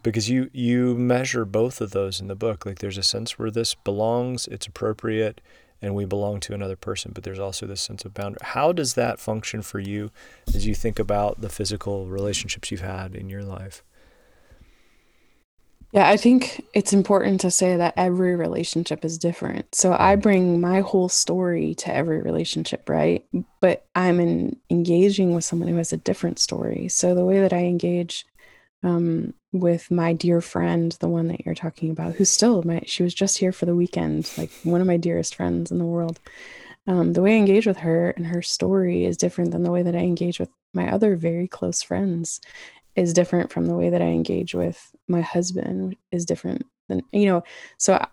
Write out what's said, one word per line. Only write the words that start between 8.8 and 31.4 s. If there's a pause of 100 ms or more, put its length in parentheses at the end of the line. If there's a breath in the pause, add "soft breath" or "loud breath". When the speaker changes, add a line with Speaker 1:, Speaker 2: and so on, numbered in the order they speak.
Speaker 1:
that
function
for
you (420 loud breath)
as
you
think
about
the
physical
relationships
you've
had
in
your
life? (2000 soft breath)
Speaker 2:
Yeah,
I
think
it's
important
to
say
that
every
relationship
is
different.
So
I
Speaker 1:
Mm.
Speaker 2:
bring
my
whole
story
to
every
relationship,
right? (360)
But (100)
I'm
en-, (120)
engaging
with
someone
who
has
a
different
story.
So
the
way
that
I
engage, (580 soft breath)
um, (180)
with
my
dear
friend,
the
one
that